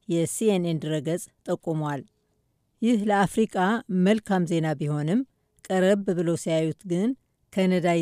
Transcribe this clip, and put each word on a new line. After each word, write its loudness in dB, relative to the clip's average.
የሲ -2
ኤን 2
ኤን -2
ድረገጽ -4
ጠቁሟል። -4
ይህ 2
ለአፍሪቃ 0
መልካም 2
ዜና 0
ቢሆንም -2
ቀረብ 2
ብለው 0
ሲያዩት -2
ግን 0
ከነዳጅ 2